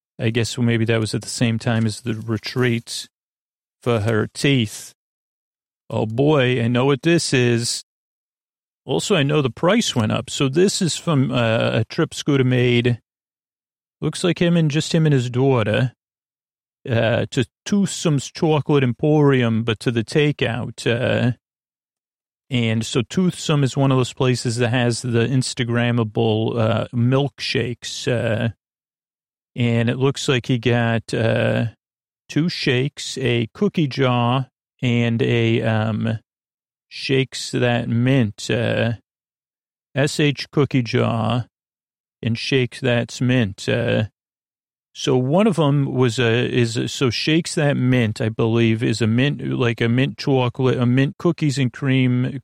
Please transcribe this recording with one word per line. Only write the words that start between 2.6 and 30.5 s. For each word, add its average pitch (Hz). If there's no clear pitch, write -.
for 117
her 110
teeth. -
Oh 113
boy, 127
I 117
know 123
what 143
this 165
is. 120
Also, 165
I 147
know 151
the 131
price 202
went 113
up. 110
So -
this 175
is 165
from, 151
uh, 120
a 117
trip -
Scooter 139
made. 123
Looks -
like 175
him 175
and, 160
just 151
him 160
and 151
his 123
daughter, 120
uh, 113
to 131
Toothsome's 175
Chocolate 151
Emporium, 127
but 117
to 131
the 117
takeout. 120
Uh, 117
and 117
so -
Toothsome 160
is 127
one 135
of 131
those 123
places 123
that 120
has 120
the 117
Instagrammable, 117
uh, 110
milkshakes. 123
Uh, 117
and 117
it 131
looks 135
like 127
he 131